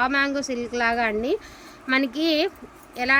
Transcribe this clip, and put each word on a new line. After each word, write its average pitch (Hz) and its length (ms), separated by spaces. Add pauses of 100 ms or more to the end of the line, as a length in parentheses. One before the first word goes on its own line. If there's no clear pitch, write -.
(160)
మ్యాంగో 277 320
సిల్క్ 240 360
లాగా 233 280
అండి. 226 220 (600)
మనకి 269 320 (800)
ఎలా 269 160